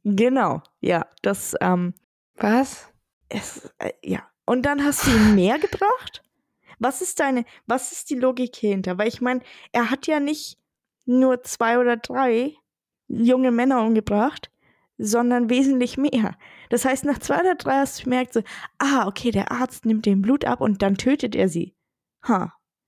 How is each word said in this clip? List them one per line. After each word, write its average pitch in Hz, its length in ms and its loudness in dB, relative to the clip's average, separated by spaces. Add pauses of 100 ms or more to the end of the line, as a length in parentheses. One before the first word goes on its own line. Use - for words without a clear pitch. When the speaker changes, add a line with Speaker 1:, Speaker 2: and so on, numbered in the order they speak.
Speaker 1:
genau. 208 580 2 (180)
Ja, 175 260 0 (160)
das, - 380 -4
ähm, 180 340 0 (420)
Speaker 2:
Was? 233 520 0 (400)
Speaker 1:
es, - 500 -10
äh, - 140 -8 (100)
ja. - 260 -6 (180)
"Und 247 160 0
dann 285 220 0
hast 285 220 0
du - 40 4
ihm 214 240 6
mehr 202 240 4
gebracht?" - 640 -4 (560)
Was 262 240 -2
ist - 180 -4
deine, 262 240 0 (220)
was 254 260 -4
ist - 180 -14
die 302 40 -4
Logik 247 420 -2
hinter? 190 400 -2
Weil 208 120 0
ich 233 120 -8
mein, 247 220 -2 (300)
er 233 180 0
hat 277 160 -4
ja 311 120 0
nicht 294 400 -6 (460)
nur 254 380 2
zwei 233 360 0
oder 240 200 2
drei 254 560 -2 (540)
junge 254 420 2
Männer 247 340 2
umgebracht, 220 680 0 (460)
sondern 240 540 0
wesentlich 254 480 2
mehr. 262 380 0 (340)
Das 240 160 0
heißt, 262 180 -2
nach 285 140 0
zwei - 220 -2
oder 359 140 4
drei 269 260 0
hast 277 200 -2
du - 40 -10
gemerkt, 254 280 -2
so, 233 80 2 (380)
"Ah, 269 280 2
okay, 202 240 -4
der 202 220 0
Arzt 247 320 -6
nimmt 220 220 0
dem 196 160 4
Blut 254 240 2
ab 247 160 -2
und 202 200 0
dann 196 140 2
tötet 254 400 0
er 190 140 2
sie. 165 240 -6 (480)
Ha, 190 320 -2 (340)